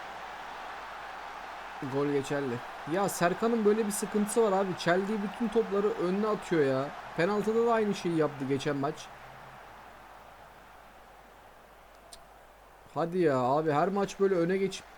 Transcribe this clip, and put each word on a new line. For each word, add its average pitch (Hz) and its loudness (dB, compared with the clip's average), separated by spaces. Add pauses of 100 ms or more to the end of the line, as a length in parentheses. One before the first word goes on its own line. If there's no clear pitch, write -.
(1900)
Gol 143 2
geçerli. 139 0 (360)
Ya 185 2
Serkan'ın 214 2
böyle 214 4
bir 202 -2
sıkıntısı 208 2
var 190 4
abi. 190 0
Çeldiği 196 2
bütün 214 -2
topları 202 2
önüne 190 0
atıyor 175 2
ya. 135 2 (280)
Penaltıda 208 2
da 233 4
aynı 208 2
şeyi 170 0
yaptı 139 0
geçen 139 0
maç. 143 -4 (3750)
Hadi 170 -2
ya 147 6
abi, 143 2
her 151 4
maç 196 -2
böyle 196 4
öne 175 2
geçip 190 -2 (120)